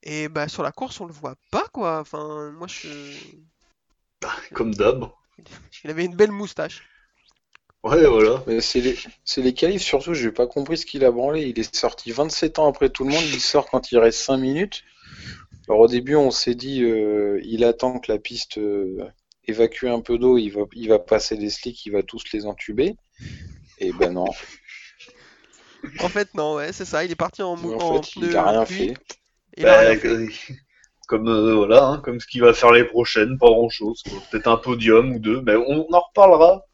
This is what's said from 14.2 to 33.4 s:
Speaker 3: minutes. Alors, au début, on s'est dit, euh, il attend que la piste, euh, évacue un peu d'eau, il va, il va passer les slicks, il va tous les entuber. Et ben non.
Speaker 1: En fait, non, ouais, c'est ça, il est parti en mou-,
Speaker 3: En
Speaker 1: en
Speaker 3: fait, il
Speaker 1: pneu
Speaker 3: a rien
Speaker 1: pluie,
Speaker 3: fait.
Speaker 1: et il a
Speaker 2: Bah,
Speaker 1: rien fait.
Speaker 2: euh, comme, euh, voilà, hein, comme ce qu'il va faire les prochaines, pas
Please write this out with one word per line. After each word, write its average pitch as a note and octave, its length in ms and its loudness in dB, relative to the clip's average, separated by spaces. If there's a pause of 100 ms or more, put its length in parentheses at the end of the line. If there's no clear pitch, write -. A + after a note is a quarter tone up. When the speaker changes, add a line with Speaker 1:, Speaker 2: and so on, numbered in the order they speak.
Speaker 3:
minutes. C#3 460 -4 (840)
Alors, A2 120 6
au A#2 60 10
début, B2 280 0
on C#3 160 4
s'est A#2+ 240 -4
dit, B2+ 280 -4
euh, G#2 600 0
il A2+ 200 -2
attend B2 360 0
que - 120 -6
la G#2+ 80 0
piste, - 380 -12
euh, G2+ 500 -6 (400)
évacue A2+ 380 -2
un A#2+ 160 -2
peu A#2+ 160 -4
d'eau, B2 220 4
il G#2+ 100 -4
va, G#2 120 -6 (120)
il A2+ 160 -10
va A2 80 6
passer G#2+ 380 -2
les G#2 160 -6
slicks, - 340 -14
il G#2 60 -10
va G2+ 100 -2
tous - 220 -12 (100)
les G#2+ 140 -8
entuber. A2+ 480 -4 (840)
Et F#2 160 -6
ben F2 200 0
non. F2+ 120 -4 (1700)
Speaker 1:
En F3 100 -2
fait, G3+ 240 -6
non, D3+ 220 -4
ouais, D3+ 180 -6
c'est F#3+ 120 -12
ça, E3 180 -4
il F3+ 80 -6
est E3 40 -8
parti F3 280 -6
en F3 120 -6
mou-, E3+ 180 -10
Speaker 3:
En D#3+ 240 -2
Speaker 1:
en D#3 40 0
Speaker 3:
fait, - 140 -16
il F3 60 -8
Speaker 1:
pneu E3+ 140 -2
Speaker 3:
a - 140 2
rien E3+ 160 2
Speaker 1:
pluie, F#3 120 -10
Speaker 3:
fait. B2+ 160 -4 (640)
Speaker 1:
et A#2+ 40 -8
il - 60 0
a A2 40 8
Speaker 2:
Bah, A2 100 10
Speaker 1:
rien A2+ 180 6
fait. A2+ 80 -4
Speaker 2:
euh, A2+ 200 -2 (800)
comme, A2 200 -2
euh, A2 260 2
voilà, A2 320 6
hein, C#3+ 140 -2
comme A#2+ 200 -8
ce - 60 -16
qu'il B2 160 -6
va A#2+ 140 6
faire A#2+ 160 6
les A#2 120 8
prochaines, A#2 540 -2
pas B2 80 4